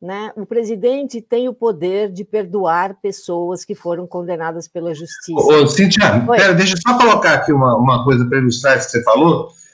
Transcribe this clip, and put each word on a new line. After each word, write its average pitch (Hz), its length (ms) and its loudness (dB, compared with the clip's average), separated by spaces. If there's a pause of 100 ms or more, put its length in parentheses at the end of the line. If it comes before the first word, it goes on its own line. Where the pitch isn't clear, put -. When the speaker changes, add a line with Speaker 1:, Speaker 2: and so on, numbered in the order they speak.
Speaker 1:
né? 202 360 -12
O 208 80 -10
presidente 233 760 -4
tem 240 280 -4
o 247 60 -6
poder 202 560 -2
de 185 140 -10
perdoar 190 760 -2
pessoas 175 640 -6
que 208 120 -10
foram 175 320 -8
condenadas 170 580 -8
pela 170 280 -8
justiça. 160 460 -8
Speaker 2:
Ô, 151 220 6
ô, 139 60 4
Cíntia, 175 600 2
Speaker 1:
Oi. 233 80 4
Speaker 2:
pera, 196 180 4
deixa 190 200 2
eu 175 60 -6
só 247 180 0
colocar 208 360 4
aqui 147 180 0
uma, 127 240 2
uma 120 280 2
coisa 127 200 4
pra 131 140 0
ilustrar 127 380 2
isso 120 100 -4
que - 60 -14
você 117 120 -2
falou. 139 460 2 (240)